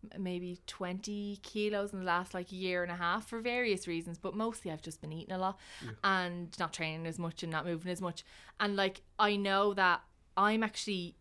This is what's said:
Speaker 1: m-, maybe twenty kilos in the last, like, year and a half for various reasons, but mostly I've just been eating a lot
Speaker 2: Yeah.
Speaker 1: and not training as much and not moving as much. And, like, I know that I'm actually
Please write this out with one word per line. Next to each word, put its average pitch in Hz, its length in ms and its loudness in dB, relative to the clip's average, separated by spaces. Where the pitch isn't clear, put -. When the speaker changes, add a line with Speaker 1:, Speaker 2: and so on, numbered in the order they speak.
Speaker 1:
m-, 190 80 -6
maybe 180 440 -4
twenty 202 760 -6
kilos 208 500 0
in 196 60 -6
the 185 60 -4
last, 180 280 0
like, 180 180 -6
year 185 320 0
and 175 80 -4
a 175 40 -4
half 175 340 0
for 233 100 -6
various 240 480 0
reasons, 165 300 -4
but 185 180 -6
mostly 220 360 -2
I've 156 100 -6
just - 180 -12
been 156 140 -8
eating 165 200 -8
a 185 40 -2
lot 185 220 0
Speaker 2:
Yeah. 117 80 -8
Speaker 1:
and 175 560 2
not 165 140 0
training 160 320 -2
as 165 140 -4
much 165 240 -4
and 165 80 -4
not 156 140 0
moving 175 260 -2
as 180 100 -2
much. 175 220 -4
And, 208 160 2
like, 196 260 2
I 208 160 6
know 202 400 4
that 185 260 6
I'm 214 280 6
actually 196 580 -2